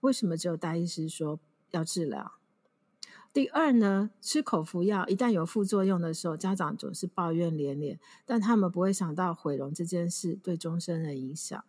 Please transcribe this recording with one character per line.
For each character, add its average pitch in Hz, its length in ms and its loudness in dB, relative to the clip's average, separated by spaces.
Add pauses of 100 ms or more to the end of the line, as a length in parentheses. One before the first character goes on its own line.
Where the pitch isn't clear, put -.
为 269 120 4
什 - 120 -2
么 165 120 0
只 165 100 -2
有 170 80 0
戴 165 220 -2
医 170 100 0
师 160 220 -4
说 156 300 -4 (320)
要 165 120 -2
治 165 220 -2
疗？ - 280 -6 (1000)
第 277 140 4
二 302 260 4
呢， 208 380 4 (100)
吃 - 200 0
口 165 220 0
服 175 200 -2
药 196 240 2
一 190 80 2
旦 240 160 2
有 170 140 4
副 202 200 0
作 196 180 2
用 190 160 4
的 165 140 -2
时 170 160 -4
候， 156 80 -4
家 190 180 0
长 185 220 -2
总 - 160 -8
是 - 140 -6
抱 170 260 -2
怨 165 240 2
连 139 200 -2
连， 147 220 -6 (260)
但 233 140 0
他 220 160 4
们 190 160 4
不 180 80 -4
会 190 140 4
想 170 220 -2
到 175 180 0
毁 147 240 -2
容 139 160 -4
这 170 100 -4
件 170 260 -2
事 175 320 -4
对 180 140 -2
终 165 240 -4
身 165 240 -4
的 151 120 -4
影 131 200 -8
响。 - 340 -10